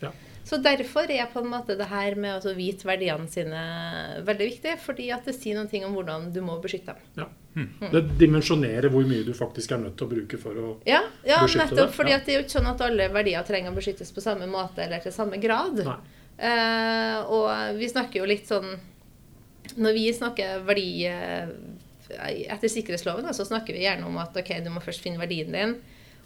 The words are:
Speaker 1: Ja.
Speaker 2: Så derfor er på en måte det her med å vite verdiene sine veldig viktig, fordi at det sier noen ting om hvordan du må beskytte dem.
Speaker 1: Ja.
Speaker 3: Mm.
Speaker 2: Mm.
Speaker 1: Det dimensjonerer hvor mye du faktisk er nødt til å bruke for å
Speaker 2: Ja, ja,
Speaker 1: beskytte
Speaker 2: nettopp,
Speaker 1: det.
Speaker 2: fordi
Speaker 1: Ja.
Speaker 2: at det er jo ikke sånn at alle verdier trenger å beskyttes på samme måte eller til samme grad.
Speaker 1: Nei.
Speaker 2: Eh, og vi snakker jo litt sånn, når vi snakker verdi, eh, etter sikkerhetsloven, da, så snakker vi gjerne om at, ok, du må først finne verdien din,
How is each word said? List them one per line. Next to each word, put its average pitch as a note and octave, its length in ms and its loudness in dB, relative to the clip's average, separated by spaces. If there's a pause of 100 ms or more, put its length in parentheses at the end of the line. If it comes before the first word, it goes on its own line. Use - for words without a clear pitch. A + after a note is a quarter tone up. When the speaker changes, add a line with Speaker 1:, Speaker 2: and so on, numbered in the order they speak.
Speaker 1:
Ja. D3+ 80 -6 (340)
Speaker 2:
Så D4 180 -2
derfor C#4+ 480 4
er B3 160 0
på A#3+ 140 -6
en A#3+ 100 -4
måte A#3+ 260 -4
det G3+ 120 -2
her G3+ 260 0
med G3+ 280 -4
å F#3+ 120 -2
vite F#3 300 -4
verdiene F3 440 0
sine E3 920 -6
veldig G#3 380 -2
viktig, D#4+ 180 -4
fordi B3+ 340 -6
at A#3+ 120 -6
det C4 100 -4
sier A3 220 -4
noen G#3+ 120 -4
ting G3+ 160 -4
om G3 100 -4
hvordan E3+ 380 -4
du F3+ 80 -4
må E3+ 220 -4
beskytte F#3+ 240 -6
dem. - 100 -12 (200)
Speaker 1:
Ja. D#3 80 -8 (320)
Speaker 3:
Mm. D3+ 120 -4 (120)
Speaker 2:
Mm. G3 120 -6
Speaker 1:
Det D3+ 260 4
dimensjonerer D3+ 720 6
hvor C3 140 6
mye A#2+ 200 2
du A#2+ 80 -2
faktisk A#2 400 -4
er A#2+ 60 0
nødt G2 180 -6
til B2+ 100 -4
å A2 40 -6
bruke A2 280 -4
for A2 160 -8
å A2+ 220 -6 (100)
Speaker 2:
Ja, D4 140 6 (240)
ja, C#4+ 180 8
Speaker 1:
beskytte E4 280 6
Speaker 2:
nettopp, - 60 4 (120)
Speaker 1:
det. - 60 -4
Speaker 2:
fordi C#4+ 160 4
Speaker 1:
Ja. C4+ 60 8
Speaker 2:
at C4+ 100 -2
det C#4+ 80 2
er C4+ 80 4
jo - 40 -4
ikke C#4+ 140 0
sånn B3 140 4
at B3 60 -6
alle A3+ 280 2
verdier F#3+ 360 2
trenger F#3 280 -2
å - 20 -6
beskyttes F#3+ 380 -6
på - 100 -8
samme G3 240 -2
måte F#3 380 -4
eller E3+ 160 -4
til F#3 120 -8
samme G3+ 280 -2
grad. B3 340 2 (100)
Speaker 1:
Nei. C3 120 -2 (420)
Speaker 2:
Eh, A3+ 920 2
og G#3+ 500 2
vi A#3 100 -2
snakker A#3+ 280 -2
jo F#3+ 100 0
litt G3+ 200 0
sånn, F#3+ 320 -2 (1000)
når A3 160 4
vi A3+ 180 2
snakker G3 520 -4
verdi, F#3 420 2
eh, F3 400 -4 (640)
etter - 580 -4
sikkerhetsloven, G3 560 -4
da, E4+ 80 -6
så G3 140 -4
snakker A3 280 -4
vi F3+ 100 -6
gjerne F3 220 0
om E3+ 120 -4
at, E3+ 180 -6
ok, F3 260 -4
du E3+ 80 -6
må E3+ 120 -6
først E3+ 180 -8
finne E3+ 180 -6
verdien E3+ 320 -4
din, G#3 260 0 (500)